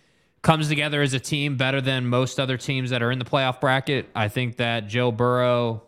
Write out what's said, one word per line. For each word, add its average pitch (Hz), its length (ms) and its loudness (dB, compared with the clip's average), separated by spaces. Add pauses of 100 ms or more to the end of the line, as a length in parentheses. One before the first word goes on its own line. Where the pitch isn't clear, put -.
(400)
comes 156 280 2
together 147 340 0
as 139 120 2
a 127 60 -2
team 143 360 -2
better 135 240 0
than 131 260 -2
most 123 340 0
other 131 160 -2
teams 131 340 -4
that 123 120 0
are 117 100 2
in 131 60 -2
the 123 60 -4
playoff 135 360 0
bracket. 135 540 0
I 107 140 0
think 120 280 -4
that 117 320 -2
Joe 123 240 0
Burrow, 123 760 2